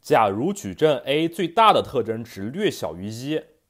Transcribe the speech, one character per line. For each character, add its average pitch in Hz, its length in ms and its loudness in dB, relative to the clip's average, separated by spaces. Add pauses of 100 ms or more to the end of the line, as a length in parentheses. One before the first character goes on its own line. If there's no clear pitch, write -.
假 120 260 4
如 113 240 -2
矩 101 220 -8
阵 151 260 2
A 156 300 -2
最 170 180 -4
大 214 240 6
的 120 120 4
特 123 180 -2
征 113 220 -4
值 101 260 -12
略 175 220 -2
小 82 240 -8
于 92 120 -10
一， 131 360 -6 (260)